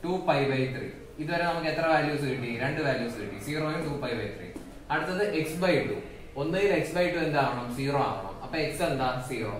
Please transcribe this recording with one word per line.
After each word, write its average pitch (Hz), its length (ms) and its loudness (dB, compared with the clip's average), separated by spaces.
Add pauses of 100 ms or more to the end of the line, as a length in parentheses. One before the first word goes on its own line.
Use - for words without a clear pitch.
ടു 180 80 0 (160)
പൈ 143 120 6 (120)
by 131 100 2 (140)
ത്രീ. - 120 -6 (340)
ഇതുവരെ 170 280 0
നമുക്ക് 165 220 0
എത്ര 165 120 2 (100)
വാല്യൂസ് 143 380 4
കിട്ടി? 120 180 -2 (140)
രണ്ട് 156 240 0
വാല്യൂസ് - 340 0
കിട്ടി, - 240 -8
സീറോയും 151 420 0
ടു 135 60 -2 (100)
പൈ 120 160 -2
by 107 160 -4
ത്രീ. - 120 -10 (440)
അടുത്തത് 180 320 0 (200)
x - 40 -2 (160)
by 175 100 6 (140)
ടു. - 80 -2 (460)
ഒന്നുകിൽ 190 300 4 (100)
x - 40 0 (120)
by 180 160 4
ടു 170 40 0 (100)
എന്താവണം? 127 380 2 (120)
സീറോ 139 220 2 (100)
ആവണം. - 240 -6 (100)
അപ്പൊ - 120 -6 (120)
x - 60 -4 (160)
എന്താ? 131 180 2 (220)
സീറോ. 113 300 -4